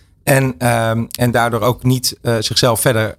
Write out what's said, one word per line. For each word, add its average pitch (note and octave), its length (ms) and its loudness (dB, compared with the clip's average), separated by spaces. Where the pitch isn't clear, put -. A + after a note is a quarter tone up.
En, C3+ 360 2
ehm, A#2 460 0
en B2 120 2
daardoor A#2 300 0
ook A2+ 220 -2
niet, B2+ 400 0
eh, A#2 160 0
zichzelf A2+ 420 0
verder A2 380 0